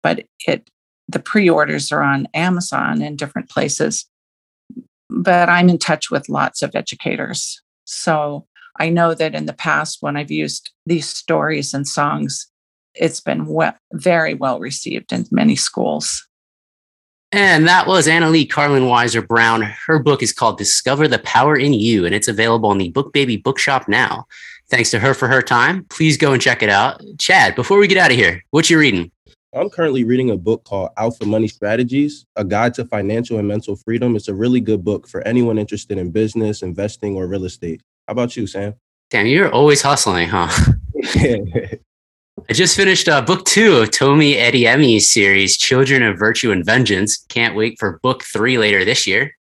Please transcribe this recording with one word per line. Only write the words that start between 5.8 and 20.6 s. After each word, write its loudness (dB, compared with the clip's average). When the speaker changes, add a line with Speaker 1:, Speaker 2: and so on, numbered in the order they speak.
Speaker 1:
with -4
lots -4
of -6
educators. -8
So -4
I -2
know 2
that -4
in -6
the -10
past, -4
when -6
I've -8
used -8
these -2
stories -4
and -6
songs, -4
it's -2
been -6
we-, -2
very -2
well -4
received -10
in -4
many 2
schools. -4
Speaker 2:
And 4
that 4
was 2
Annalee 4
Carlin 2
Weiser 2
Brown. 2
Her -2
book 2
is -2
called -2
Discover 0